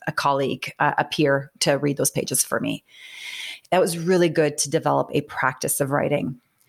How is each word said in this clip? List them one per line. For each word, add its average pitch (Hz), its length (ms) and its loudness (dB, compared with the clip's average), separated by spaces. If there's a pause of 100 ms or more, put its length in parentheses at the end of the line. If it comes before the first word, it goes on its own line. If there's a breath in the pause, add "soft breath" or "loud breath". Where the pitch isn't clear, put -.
a - 60 -2
colleague, 139 640 -2
uh, 147 180 2
a 147 80 2
peer 139 540 0
to 151 140 2
read 143 260 0
those 135 120 0
pages - 320 -2
for - 160 -2
me. - 260 -6 (840 loud breath)
That 185 120 4
was 170 160 0
really 175 320 4
good 151 280 2
to 143 120 -2
develop 143 420 0
a 147 80 0
practice - 580 -2
of 135 120 -2
writing. 143 500 -2 (280 soft breath)